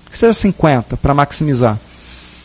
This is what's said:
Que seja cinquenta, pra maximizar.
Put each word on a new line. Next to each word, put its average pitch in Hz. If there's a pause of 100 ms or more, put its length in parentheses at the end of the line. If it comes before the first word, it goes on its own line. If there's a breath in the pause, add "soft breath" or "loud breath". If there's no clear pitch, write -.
Que -
seja 226
cinquenta, 147
pra 143
maximizar. 139 (680 loud breath)